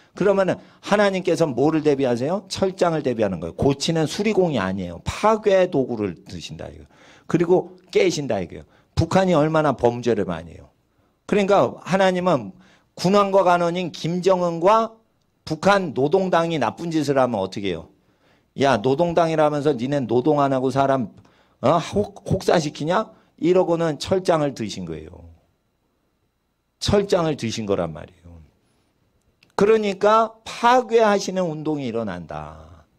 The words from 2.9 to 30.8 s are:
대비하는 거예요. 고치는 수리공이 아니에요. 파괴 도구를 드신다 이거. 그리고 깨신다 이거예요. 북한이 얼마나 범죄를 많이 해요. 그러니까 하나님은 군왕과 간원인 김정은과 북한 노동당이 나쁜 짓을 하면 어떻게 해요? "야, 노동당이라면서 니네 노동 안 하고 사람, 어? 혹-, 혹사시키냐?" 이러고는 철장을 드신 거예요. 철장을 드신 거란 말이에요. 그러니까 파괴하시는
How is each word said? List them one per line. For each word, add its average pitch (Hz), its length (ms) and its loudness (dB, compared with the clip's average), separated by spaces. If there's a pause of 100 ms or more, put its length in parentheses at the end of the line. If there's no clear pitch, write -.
대비하는 110 360 -2
거예요. 82 160 -8
고치는 151 520 0
수리공이 185 520 0
아니에요. 92 460 -6
파괴 202 680 2
도구를 110 540 -2
드신다 80 440 -14
이거. 80 160 -18 (420)
그리고 170 500 0 (160)
깨신다 151 480 0
이거예요. 82 240 -10 (320)
북한이 185 380 2
얼마나 156 380 2
범죄를 117 520 0
많이 82 260 -8
해요. - 200 -20 (560)
그러니까 196 560 2
하나님은 180 680 0 (420)
군왕과 196 500 2
간원인 175 480 0
김정은과 180 1000 0 (520)
북한 180 500 0
노동당이 170 640 0
나쁜 156 320 -4
짓을 147 280 0
하면 123 220 2
어떻게 98 280 -6
해요? 80 200 -6 (720)
"야, 135 160 4
노동당이라면서 151 960 0
니네 135 260 -4
노동 127 400 0
안 139 120 2
하고 131 180 -2
사람, 135 380 0 (520)
어? 147 180 2
혹-, - 520 -6
혹사시키냐?" 180 800 -2 (280)
이러고는 170 600 0
철장을 165 560 0
드신 98 300 -8
거예요. 80 240 -12 (1700)
철장을 196 580 0
드신 113 300 -6
거란 90 260 -2
말이에요. 80 280 -18 (1300)
그러니까 214 800 2 (100)
파괴하시는 220 960 2